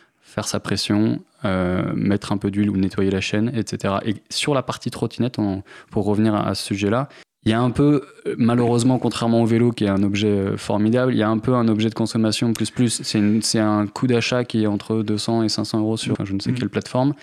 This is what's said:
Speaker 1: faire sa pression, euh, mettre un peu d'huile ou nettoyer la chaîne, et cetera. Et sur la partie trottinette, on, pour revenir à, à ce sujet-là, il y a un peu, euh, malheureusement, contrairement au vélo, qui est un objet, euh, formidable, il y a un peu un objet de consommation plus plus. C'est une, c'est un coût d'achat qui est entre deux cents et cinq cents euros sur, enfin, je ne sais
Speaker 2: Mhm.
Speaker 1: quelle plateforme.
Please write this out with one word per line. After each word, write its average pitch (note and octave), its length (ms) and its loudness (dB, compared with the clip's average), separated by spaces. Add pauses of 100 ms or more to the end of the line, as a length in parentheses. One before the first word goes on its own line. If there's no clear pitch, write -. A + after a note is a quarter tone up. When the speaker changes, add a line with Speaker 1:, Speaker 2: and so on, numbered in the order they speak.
(220)
Speaker 1:
faire - 260 -8
sa G2+ 140 -4
pression, G#2+ 580 0 (260)
euh, F#2 500 -2
mettre G#2 360 0
un G2+ 60 0
peu G2+ 140 -2
d'huile G2+ 180 0
ou G2 80 0
nettoyer F#2+ 340 0
la F#2+ 100 0
chaîne, A2 340 -2
et A2 120 -2
cetera. G2 380 -2
Et G#2+ 100 -2 (140)
sur - 240 -2
la B2+ 100 2
partie - 280 -6
trottinette, - 480 -4
on, G2 240 -2 (260)
pour G2+ 160 -2
revenir G#2+ 300 2
à, - 120 0
à G2 80 -2
ce - 80 -8
sujet-là, G#2 460 -2 (360)
il A2 60 4
y - 20 2
a A2+ 60 2
un B2 120 2
peu, D3 320 2 (220)
euh, D2 120 -4
malheureusement, A#2+ 640 4
contrairement A#2 420 0
au A#2 40 4
vélo, A#2 280 4
qui A2+ 100 -2
est G2+ 60 2
un G2 140 2
objet, G2+ 260 0
euh, G2+ 260 0
formidable, A2 560 2
il A#2 60 0
y A2 60 2
a G#2+ 60 2
un A2 100 2
peu B2+ 140 0
un A#2+ 140 2
objet A2 220 2
de A2 40 -4
consommation A2+ 600 0
plus G#2+ 180 -2
plus. A#2+ 320 0
C'est - 160 -2
une, G#2 220 2
c'est - 180 0
un G#2+ 280 2
coût - 200 -4
d'achat B2 380 0
qui A2 180 0
est G#2+ 40 2
entre G#2+ 360 -2
deux G#2+ 140 -2
cents A2+ 260 0
et G#2+ 60 0
cinq G#2 160 -2
cents A2 140 -2
euros A2 180 0
sur, - 160 -4
enfin, A2 100 -2
je G2+ 100 -6
ne G2 60 -2
sais A#2+ 120 -2
Speaker 2:
Mhm. B2 80 -2
Speaker 1:
quelle A2 100 -2
plateforme. B2+ 540 0